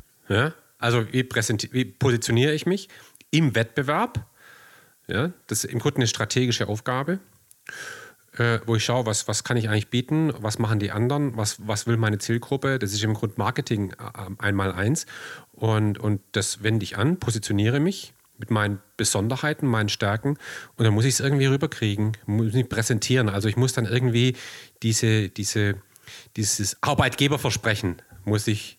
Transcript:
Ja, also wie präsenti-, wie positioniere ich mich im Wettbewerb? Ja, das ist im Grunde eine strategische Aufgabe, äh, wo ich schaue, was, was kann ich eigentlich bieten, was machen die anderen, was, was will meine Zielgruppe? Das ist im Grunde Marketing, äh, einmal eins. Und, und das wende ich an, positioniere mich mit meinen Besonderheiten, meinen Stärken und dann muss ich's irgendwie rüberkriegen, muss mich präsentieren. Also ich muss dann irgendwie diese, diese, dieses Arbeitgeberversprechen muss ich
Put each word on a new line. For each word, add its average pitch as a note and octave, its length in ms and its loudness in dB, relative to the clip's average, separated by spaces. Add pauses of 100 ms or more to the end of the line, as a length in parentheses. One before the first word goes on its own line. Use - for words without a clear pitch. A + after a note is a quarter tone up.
(280)
Ja, B2+ 260 2 (260)
also A#2+ 340 2
wie B2+ 100 2
präsenti-, A2+ 500 -2
wie B2+ 120 0
positioniere A#2+ 680 2
ich D#3 120 -4
mich F#3+ 240 -2 (420)
im D3 240 4
Wettbewerb? D3 720 0 (840)
Ja, C3+ 240 0 (160)
das - 160 -2
ist - 80 -8
im A#2+ 80 -2
Grunde C#3+ 180 -2
eine B2 100 2
strategische A#2+ 600 0
Aufgabe, C3 520 -4 (1160)
äh, A#2 300 2
wo A#2 80 2
ich G#2+ 100 0
schaue, A#2+ 220 0
was, G#2+ 200 -2
was G#2+ 160 -4
kann A#2+ 140 0
ich A2 100 0
eigentlich G#2+ 220 0
bieten, D3+ 480 0
was G#2+ 220 -4
machen A2 200 0
die G2+ 120 -2
anderen, B2 440 0
was, A2 220 -2 (100)
was G#2 200 -4
will A#2 100 2
meine G#2+ 220 0
Zielgruppe? C3+ 580 -2
Das G2+ 160 -4
ist G#2 100 -2
im A2 120 0
Grunde G#2+ 220 -4
Marketing, G#2 560 -2
äh, - 20 -16 (420)
einmal G2 340 0
eins. G#2 360 0 (440)
Und, G#2+ 460 0
und G#2 240 0 (120)
das - 280 -2
wende A2 220 0
ich G2 140 -8
an, D3+ 200 2
positioniere A2 600 0
mich F#3 340 -2 (240)
mit A2 140 -10
meinen G#2 280 0 (180)
Besonderheiten, B2+ 680 0
meinen A2 240 2
Stärken A2+ 480 0 (400)
und A#2 80 4
dann G#2+ 80 6
muss A2 120 4
ich's C3 140 2
irgendwie C3+ 280 4
rüberkriegen, A2 680 0 (120)
muss G#2+ 260 2
mich B2 160 2
präsentieren. A#2 600 2
Also G2+ 200 0
ich - 80 0
muss B2+ 160 2
dann A#2 120 0
irgendwie B2 520 2 (460)
diese, A2 460 2
diese, G#2 440 -2 (600)
dieses G#2 480 -2
Arbeitgeberversprechen C3+ 1200 2 (240)
muss G#2 220 0
ich - 320 -4